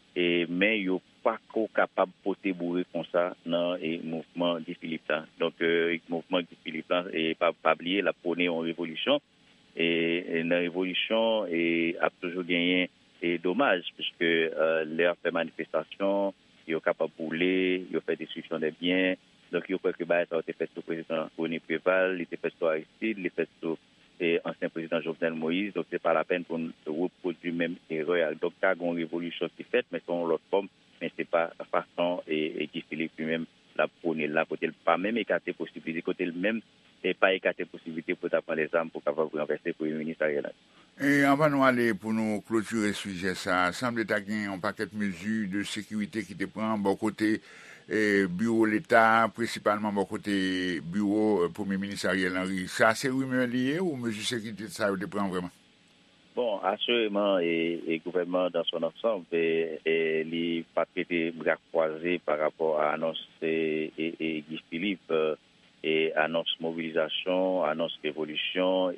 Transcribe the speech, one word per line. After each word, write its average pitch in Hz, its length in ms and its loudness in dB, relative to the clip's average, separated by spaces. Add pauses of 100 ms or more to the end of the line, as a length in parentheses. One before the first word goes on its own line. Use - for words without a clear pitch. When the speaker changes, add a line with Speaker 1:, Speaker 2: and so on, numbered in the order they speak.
(160)
Speaker 1:
e, 87 320 2
men 101 320 2
yo 92 220 0 (180)
pa 113 140 2 (180)
ko 110 140 0 (100)
kapab 95 320 2 (160)
pote 95 320 -2
boure 87 320 -2
konsa 87 380 0 (180)
nan, 87 300 0 (100)
e, 82 160 -2
mouvman 82 640 -4
Guy 87 160 -8
Philippe 80 320 -6
la. 78 140 -2 (100)
Donk, 82 240 -2
euh, 85 380 2 (100)
mouvman 85 400 -2
Guy - 160 -20
Philippe 80 240 -10
la, 90 140 2 (100)
e 80 240 0
pa, 85 160 2
pa 80 240 2
bliye, 85 240 -2
la 85 160 2
pwone 87 300 -2
yon 82 180 0
revolisyon, 82 560 -2 (560)
e, 82 80 0
e 85 640 2
nan 87 160 2
revolisyon, 95 880 0
e 85 80 2 (400)
ap - 220 0
toujou 87 260 -4
genyen, 90 400 2 (320)
e 87 140 0 (100)
domaj, 95 400 2 (140)
piske, 82 340 0 (160)
euh, 80 400 2
lè 82 220 2
ap 85 100 -4
fè 87 160 -2
manifestasyon, 90 960 -2 (400)
yo 80 80 0
kapab 82 380 0
boule, 82 340 0 (400)
yo 80 140 0
fè 82 100 0
destriksyon 80 480 -6
de 78 160 0
byen, 92 400 2 (320)
donk 85 160 -2
yo 92 140 -2
kwè 90 160 2
ke 85 100 -4
ba 87 160 4
sa 82 220 -2
te 85 100 -8
fè 80 160 -4
sou 85 140 -12
prezidan 82 500 -4
René 80 240 -2
Préval, 92 560 2
li 85 140 -4
te 82 100 -10
fè - 160 -2
sou 82 160 2
Aristide, 101 480 -4
li 87 160 -2
fè 82 80 2 (140)
sou 82 180 -4 (440)
e 85 240 2
ansyen 85 260 -4
prezidan 82 320 -2
Jovenel 80 380 -2
Moïse. 90 340 -2
Donk, 85 160 -4
se 87 120 -4
pa 82 120 4
lapenn 82 320 0
pou 82 140 -4
nou 80 460 -4
repwodui 85 500 -6
menm 85 220 -2 (120)
erè. 80 360 0 (140)
Donk, 87 200 -4
ta 95 180 2
gon 85 220 -2
revolisyon 85 560 -4
ki - 100 -14
fèt, - 240 -2
men 85 140 -8
se 87 80 -6
yon 85 180 -2
lòt 80 220 -2
fòm, 98 160 0 (320)
men 82 160 -8
se 82 80 -4
pa 85 240 0 (240)
fason 87 560 -2
e, 78 160 0 (160)
e 76 80 -4
Guy 82 180 -8
Philippe 78 360 -6
li 80 100 -4
menm 82 160 -4 (300)
la 80 80 2 (160)
pwone 80 260 -2
la, 80 160 2
kote 78 240 -4
l 78 160 -8
pa 85 160 4
menm 107 220 -2
ekate 90 340 -2
posibilite, 82 480 -8
kote 90 240 -2
l 85 80 -8
menm 107 240 0 (400)
e 90 160 0
pa 98 160 4
ekate 92 320 0
posibilite 82 540 -6
pou 87 100 -4
ta 80 160 2
pran 80 160 -4
lezam 82 320 0
pou 78 80 -10
kapab 76 320 0
ranvèse 76 460 -2
premye 78 180 -2
minis 78 240 -6
Ariel 76 300 0
Henry. - 180 -20 (320)
Speaker 2:
E 143 240 4
anvan 143 300 4
nou 135 100 4
ale 120 320 4
pou 110 160 -4
nou 107 320 0
klotire 110 480 0
sijè 95 460 -4
sa, 90 240 2 (100)
sanble 120 320 -2
ta 107 160 0
gen 104 300 -4
yon 95 100 -6
pakèt 101 320 -4
mezi 104 560 -2
de 101 160 -2
sekirite 107 640 -6
ki 98 100 -14
te 90 140 -6
pran, 110 340 -2
bon 98 160 4
kote, 107 380 2 (500)
e, 107 140 2 (260)
biwo 113 400 4
Leta, 113 640 6
prensipalman 107 640 0
bon 98 140 4
kote 101 240 -2 (580)
biwo, 104 540 4
e, - 100 2
premye 98 240 -2
minis 101 300 -6
Ariel 92 320 0
Henry. 92 260 -4
Sa, 113 240 6
se 131 160 0
rimè 131 400 0
liye 127 320 0
ou 170 160 -2
mezi 110 320 -4
sekirite 107 460 -6
sa 107 180 0
yo 95 80 -2
te 95 80 -4
pran 98 240 -2
vreman? 90 220 -4 (840)
Speaker 1:
Bon, 117 320 0
asyireman, 104 800 2
e, 82 400 0
e 82 160 0
gouvènman 90 480 0
dan 85 160 -2
son 82 180 -4
ansanm, 95 460 -2
e, 82 480 0
e, 80 160 2 (320)
li 82 160 -2 (320)
pa 85 80 2
pete 85 460 -2 (100)
bra 80 160 0 (160)
kwaze 82 560 0
pa 76 160 2
rapò 80 320 0
a 76 160 2
anons 80 320 -4 (160)
e, 80 560 0
e, 82 160 -4
e 80 180 -4 (140)
Guy 80 240 -10
Philippe, 85 480 -2
e, 78 320 0 (320)
e 80 120 0 (280)
anons 80 400 0
mobilizasyon, 82 1120 0
anons 80 320 -4
revolisyon, 87 920 0